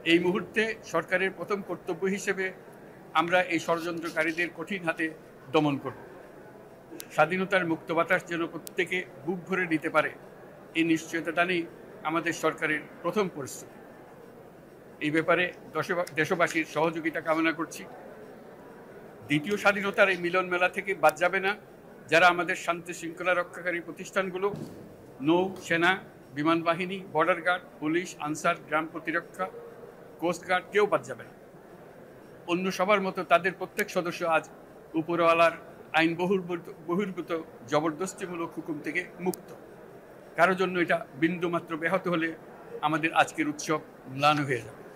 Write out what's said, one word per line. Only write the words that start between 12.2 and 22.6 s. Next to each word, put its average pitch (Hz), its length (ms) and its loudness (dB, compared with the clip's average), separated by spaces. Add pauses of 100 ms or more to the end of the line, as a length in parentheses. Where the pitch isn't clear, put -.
সরকারের 156 480 0 (220)
প্রথম 180 320 0
পরিশ্রম। - 360 -10 (1300)
এই 151 100 0
ব্যাপারে 165 420 4 (200)
দশবা-, 175 420 -2
দেশবাসীর 160 500 2
সহযোগিতা 160 560 0
কামনা 160 320 2
করছি। 160 320 -6 (1400)
দ্বিতীয় 156 300 2
স্বাধীনতার 202 520 4
এই 190 80 2
মিলন 175 300 2
মেলা 180 220 2
থেকে - 260 -4
বাদ 151 220 4
যাবে 175 240 2
না 196 160 0 (520)
যারা 165 180 8
আমাদের 175 300 4
শান্তি 170 380 -4